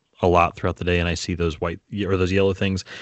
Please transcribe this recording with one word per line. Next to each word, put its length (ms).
a 60
lot 300
throughout 180
the 80
day 160
and 80
I 60
see 200
those 280
white 180
y-, 120
or 120
those 140
yellow 220
things, 300